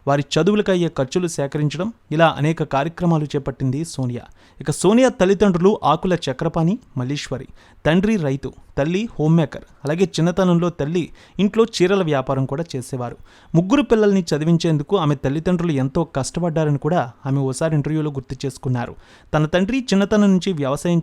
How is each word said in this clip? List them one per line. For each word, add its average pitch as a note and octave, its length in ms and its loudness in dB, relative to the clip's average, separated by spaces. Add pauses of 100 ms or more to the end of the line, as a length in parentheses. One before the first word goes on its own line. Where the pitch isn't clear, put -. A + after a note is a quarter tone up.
వారి C#3+ 180 2 (100)
చదువులకయ్యే F#3 540 2
ఖర్చులు - 380 -2
సేకరించడం, D3+ 640 -4 (200)
ఇలా D#3 260 4
అనేక D#3 240 0
కార్యక్రమాలు D#3 640 -2
చేపట్టింది C3+ 600 -4
సోనియా. B2 360 -6 (400)
ఇక - 100 -4
సోనియా A3+ 380 4
తల్లిదండ్రులు F#3+ 760 2
ఆకుల D#3+ 300 0
చక్రపాణి, D#3+ 640 -2 (200)
మల్లీశ్వరి. C3 500 -6 (380)
తండ్రి G3 300 2
రైతు, C#3 360 -4 (260)
తల్లి F3+ 300 -2 (120)
హోమ్మేకర్. D#3+ 420 2 (220)
అలాగే E3 200 0
చిన్నతనంలో F3 640 2
తల్లి D#3+ 400 -4 (280)
ఇంట్లో G#3 260 2
చీరల G3 380 2
వ్యాపారం C3+ 440 -2
కూడా D3+ 180 -6 (120)
చేసేవారు. B2 400 -8 (380)
ముగ్గురు F#3+ 280 4
పిల్లల్ని G3+ 420 2 (120)
చదివించేందుకు D#3+ 600 0
ఆమె D3 180 0
తల్లిదండ్రులు E3 580 -2
ఎంతో C#3 320 0
కష్టపడ్డారని D3+ 720 -2
కూడా D3+ 340 -2 (140)
ఆమె C#3 140 0
ఓసారి C#3 340 -2
ఇంటర్వ్యూలో D3+ 360 -2
గుర్తు C3+ 360 -8
చేసుకున్నారు. B2+ 480 -4 (400)
తన D#3 120 2
తండ్రి F#3+ 320 0
చిన్నతనం G3+ 520 2
నుంచి F#3 220 2
వ్యవసాయం D3 500 -2